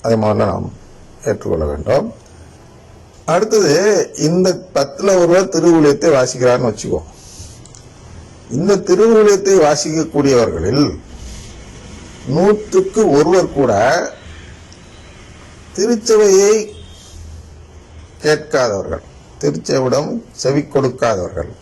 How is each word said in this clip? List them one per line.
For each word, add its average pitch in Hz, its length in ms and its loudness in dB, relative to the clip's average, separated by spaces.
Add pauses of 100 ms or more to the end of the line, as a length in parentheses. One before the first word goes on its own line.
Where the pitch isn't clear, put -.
அதை 117 160 0
முதல்ல 107 180 0
நாம் 92 360 -4 (480)
ஏற்றுக்கொள்ள 87 460 -4
வேண்டும். 104 480 -4 (1120)
அடுத்தது, 190 880 2
இந்த 175 460 0 (120)
பத்துல 185 440 0
ஒருவர் 180 320 2
திருவிழியத்தை 160 640 2
வாசிக்கிறார்னு 123 640 0
வச்சுக்கோ. 90 280 -6 (1500)
இந்த 185 280 0
திருவிழியத்தை 202 800 4
வாசிக்கக்கூடியவர்களில் 143 1400 0 (1300)
நூற்றுக்கு 190 840 0
ஒருவர் 160 420 2
கூட 131 560 0 (1700)
திருச்சபையை 214 1000 2 (1500)
கேட்காதவர்கள், 131 800 -4 (380)
திருச்சபையிடம் 139 920 -4
செவி 143 300 -4
கொடுக்காதவர்கள் 117 880 -4 (120)